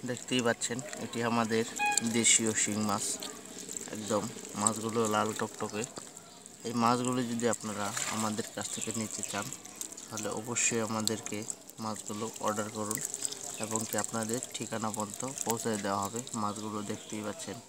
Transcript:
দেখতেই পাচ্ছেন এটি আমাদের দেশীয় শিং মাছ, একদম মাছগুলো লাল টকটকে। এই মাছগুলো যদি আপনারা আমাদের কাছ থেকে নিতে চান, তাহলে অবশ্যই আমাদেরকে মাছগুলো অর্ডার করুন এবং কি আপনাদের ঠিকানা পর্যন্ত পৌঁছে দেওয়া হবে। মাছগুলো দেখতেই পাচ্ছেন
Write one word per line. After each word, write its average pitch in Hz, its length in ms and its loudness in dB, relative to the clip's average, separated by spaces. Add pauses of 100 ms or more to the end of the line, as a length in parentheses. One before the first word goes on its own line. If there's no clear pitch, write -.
(100)
দেখতেই 127 360 2
পাচ্ছেন 117 320 4 (260)
এটি 113 140 -4 (120)
আমাদের 113 340 4 (520)
দেশীয় 110 360 6 (100)
শিং 107 160 2 (100)
মাছ, 101 160 2 (920)
একদম 104 280 2 (380)
মাছগুলো 110 400 4 (140)
লাল 107 140 4 (120)
টকটকে। 107 420 -2 (840)
এই 117 160 -4
মাছগুলো 123 380 4 (100)
যদি 117 240 2
আপনারা 104 320 -2 (280)
আমাদের 110 400 0
কাছ 101 200 -4
থেকে 110 160 -4 (100)
নিতে 107 300 -4
চান, 101 160 -2 (600)
তাহলে 107 220 -4 (120)
অবশ্যই 117 480 2
আমাদেরকে 107 500 0 (460)
মাছগুলো 107 420 -4 (200)
অর্ডার 107 300 2
করুন 107 220 0 (680)
এবং 110 140 0 (100)
কি - 160 0
আপনাদের 113 360 0 (140)
ঠিকানা 110 420 -2
পর্যন্ত 104 260 -4 (220)
পৌঁছে 117 260 2 (140)
দেওয়া 98 200 4
হবে। 110 160 -2 (220)
মাছগুলো 104 360 -2 (120)
দেখতেই 107 360 -4
পাচ্ছেন 101 300 -6 (120)